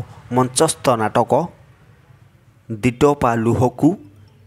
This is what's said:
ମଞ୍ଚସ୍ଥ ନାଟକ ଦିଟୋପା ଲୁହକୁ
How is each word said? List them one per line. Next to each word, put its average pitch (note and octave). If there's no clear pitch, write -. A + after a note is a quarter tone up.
ମଞ୍ଚସ୍ଥ B2+
ନାଟକ A#2
ଦିଟୋପା B2
ଲୁହକୁ A#2